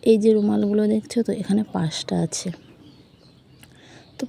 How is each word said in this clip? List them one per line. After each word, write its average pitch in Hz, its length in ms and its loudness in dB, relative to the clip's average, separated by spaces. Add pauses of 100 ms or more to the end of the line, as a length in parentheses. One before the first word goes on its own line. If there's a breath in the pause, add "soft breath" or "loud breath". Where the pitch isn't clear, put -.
এই 226 160 6
যে 220 160 4
রুমালগুলো 208 540 2
দেখছো, 220 360 -2
তো 196 80 -4
এখানে 202 320 -2 (100)
পাঁচটা 175 460 -4
আছে। 170 300 -4 (1700 loud breath)
তো 262 120 -8